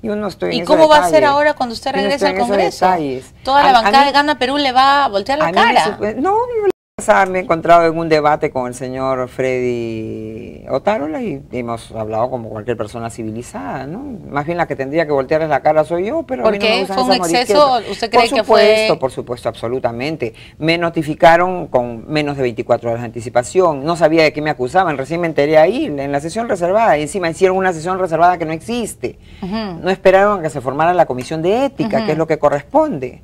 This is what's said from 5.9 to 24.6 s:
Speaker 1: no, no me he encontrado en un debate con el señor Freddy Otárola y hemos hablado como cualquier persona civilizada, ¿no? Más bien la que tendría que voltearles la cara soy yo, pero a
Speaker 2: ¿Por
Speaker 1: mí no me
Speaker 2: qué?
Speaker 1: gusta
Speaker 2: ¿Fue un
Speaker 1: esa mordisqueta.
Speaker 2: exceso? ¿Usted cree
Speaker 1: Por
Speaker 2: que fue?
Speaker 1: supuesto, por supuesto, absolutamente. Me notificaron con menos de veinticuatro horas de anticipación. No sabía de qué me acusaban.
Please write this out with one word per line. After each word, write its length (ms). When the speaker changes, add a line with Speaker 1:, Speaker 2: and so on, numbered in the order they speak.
Speaker 1:
no, 160
no 380
me 100
he 40
encontrado 440
en 100
un 140
debate 400
con 160
el 80
señor 540
Freddy 1400
Otárola 520
y 200
hemos 400
hablado 380
como 200
cualquier 260
persona 320
civilizada, 800
¿no? 320
Más 160
bien 140
la 80
que 100
tendría 300
que 60
voltearles 360
la 140
cara 220
soy 220
yo, 180
pero 180
a 20
Speaker 2:
¿Por 80
Speaker 1:
mí 60
no 60
me 60
Speaker 2:
qué? 100
Speaker 1:
gusta 140
Speaker 2:
¿Fue 100
un 80
Speaker 1:
esa 60
mordisqueta. 240
Speaker 2:
exceso? 120
¿Usted 200
cree 180
Speaker 1:
Por 80
Speaker 2:
que 80
fue? 180
Speaker 1:
supuesto, 360
por 140
supuesto, 360
absolutamente. 880
Me 180
notificaron 920
con 420
menos 260
de 60
veinticuatro 480
horas 120
de 40
anticipación. 800
No 120
sabía 260
de 100
qué 100
me 80
acusaban. 480